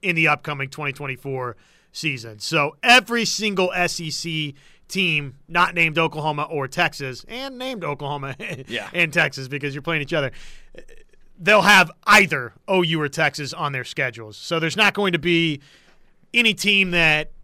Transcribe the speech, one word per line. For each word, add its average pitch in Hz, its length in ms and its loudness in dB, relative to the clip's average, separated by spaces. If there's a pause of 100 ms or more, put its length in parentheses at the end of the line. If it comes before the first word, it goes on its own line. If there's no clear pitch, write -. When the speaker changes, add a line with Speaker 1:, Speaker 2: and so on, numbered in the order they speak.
Speaker 1:
in 180 140 -2
the 160 120 4
upcoming 147 420 -2
twenty 143 240 -6
twenty-four 131 600 -8 (380)
season. 117 460 -6
So 156 440 0
every 233 420 6
single 196 480 0
S 180 260 0
E 165 120 -8
C 156 440 -6 (340)
team 156 460 -2 (120)
not 175 260 2
named 165 240 2
Oklahoma 151 460 -2
or 151 240 -4
Texas, 139 640 -4
and 262 280 -10
named 247 280 -8
Oklahoma 143 500 -6 (160)
<laughs> 131 160 -12
Speaker 2:
Yeah. 104 260 -8
Speaker 1:
and 165 200 0
Texas 143 340 0
because 139 260 -6
you're 143 100 -10
playing 165 180 -2
each 139 100 -6
other, 143 200 0 (1080)
they'll 196 220 6
have 185 280 8 (160)
either 180 480 4 (140)
O 190 140 4
U 165 180 0
or 151 80 0
Texas 143 460 -2
on 156 200 -4
their 127 120 -4
schedules. 113 520 -6
So 165 220 -2
there's 160 160 -2
not 208 200 4
going 196 180 2
to 170 60 0
be 165 420 2 (720)
any 233 220 4
team 196 360 2
that 156 400 2 (120)